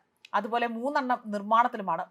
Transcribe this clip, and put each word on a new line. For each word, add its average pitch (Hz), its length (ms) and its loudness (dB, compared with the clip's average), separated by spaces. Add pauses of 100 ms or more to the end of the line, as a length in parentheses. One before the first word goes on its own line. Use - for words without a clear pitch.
(340)
അതുപോലെ 233 320 0
മൂന്നെണ്ണം 247 600 -2
നിർമ്മാണത്തിലുമാണ്. 208 840 2